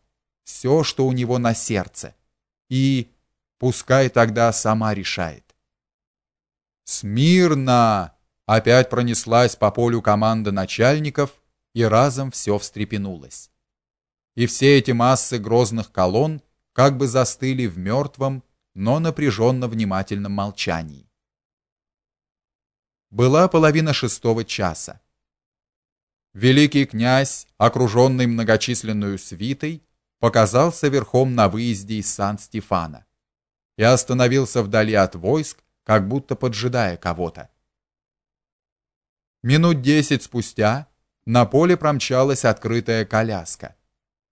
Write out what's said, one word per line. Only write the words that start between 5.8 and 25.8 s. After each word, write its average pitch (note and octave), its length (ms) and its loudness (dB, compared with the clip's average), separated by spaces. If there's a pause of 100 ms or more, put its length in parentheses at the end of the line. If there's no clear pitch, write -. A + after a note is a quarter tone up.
"Смирно!" B2 1300 2 (340)
опять A#2 420 4
пронеслась A#2 680 0
по G#2+ 140 2
полю A#2+ 320 0
команда A2 500 0
начальников, C#3 880 -2 (340)
и A#2 100 0
разом B2+ 480 2
все - 260 -4
встрепенулось. G2 920 -10 (840)
И A#2 120 0
все C#3 320 4
эти C3 120 0
массы B2 460 0
грозных A2 540 0
колонн A#2+ 500 0 (320)
как C3+ 240 2
бы C3+ 100 -2
застыли B2+ 600 -2
в E2+ 100 -8
мертвом, C3+ 680 -6 (300)
но A#2 260 0
напряженно B2+ 680 0
внимательном G2+ 640 -4
молчании. E2 800 -6 (2000)
Была C3 380 4
половина D#3+ 460 2
шестого A#2 500 -4
часа. - 580 -8 (1300)